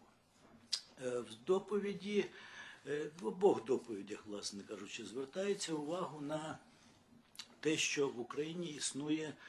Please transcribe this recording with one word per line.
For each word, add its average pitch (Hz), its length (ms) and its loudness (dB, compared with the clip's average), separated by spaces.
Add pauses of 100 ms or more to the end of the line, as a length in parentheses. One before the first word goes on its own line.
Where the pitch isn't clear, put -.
(1040)
Е, 123 180 0
в 110 140 -8 (120)
доповіді, 196 800 2 (600)
е, 151 240 0 (100)
в 208 60 -4
обох 180 380 6
доповідях, 104 600 0
власне 101 360 -6
кажучи, 104 420 -8
звертається 156 720 -2
увагу 151 460 -2
на 156 380 -4 (1080)
те, 156 120 6
що 143 320 4
в 117 120 -2
Україні 165 460 -2
існує 151 680 0 (140)